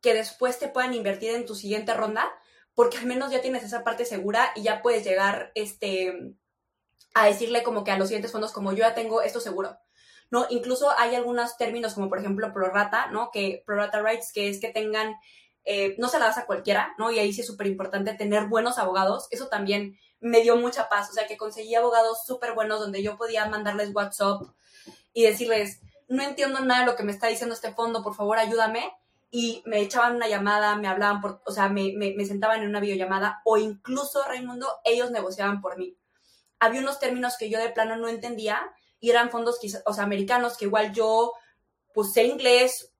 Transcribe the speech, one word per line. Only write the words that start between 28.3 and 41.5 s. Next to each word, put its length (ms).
ayúdame". 540
Y 360
me 140
echaban 360
una 120
llamada, 480
me 120
hablaban, 320
por, 260
o 60
sea, 160
me, 280
me, 200
me 80
sentaban 380
en 60
una 120
videollamada 640
o 140
incluso, 640
Raimundo, 440
ellos 260
negociaban 500
por 180
mí. 180
Había 220
unos 180
términos 400
que 120
yo 80
de 120
plano 260
no 120
entendía 520
y 100
eran 200
fondos, 300
quizá, 260
o 80
sea, 100
americanos, 540
que 80
igual 260
yo, 400